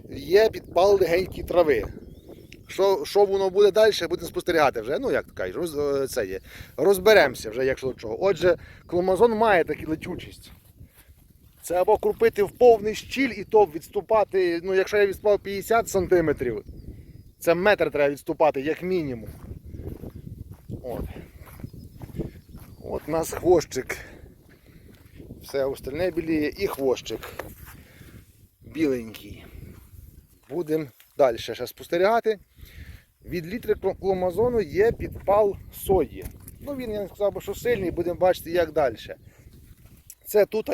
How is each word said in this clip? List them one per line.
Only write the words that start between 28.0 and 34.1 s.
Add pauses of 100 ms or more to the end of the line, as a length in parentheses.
біленький. (1040)
Будем (280)
далі
ще
спостерігати. (840)
Від
літри
кло-,
кломазону